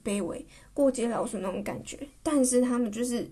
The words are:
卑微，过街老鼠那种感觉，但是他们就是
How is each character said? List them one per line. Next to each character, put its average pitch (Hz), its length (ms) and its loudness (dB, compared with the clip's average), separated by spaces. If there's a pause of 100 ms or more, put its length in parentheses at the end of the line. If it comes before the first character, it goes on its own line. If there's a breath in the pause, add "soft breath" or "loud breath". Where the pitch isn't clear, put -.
卑 202 200 -2
微， 175 220 -6 (280 soft breath)
过 277 180 4
街 247 180 0
老 - 180 0
鼠 233 120 -6
那 190 120 -4
种 196 120 -4
感 214 220 -6
觉， - 140 -14 (240)
但 294 220 4
是 247 180 4
他 247 160 2
们 240 120 0
就 226 140 -2
是 240 280 -2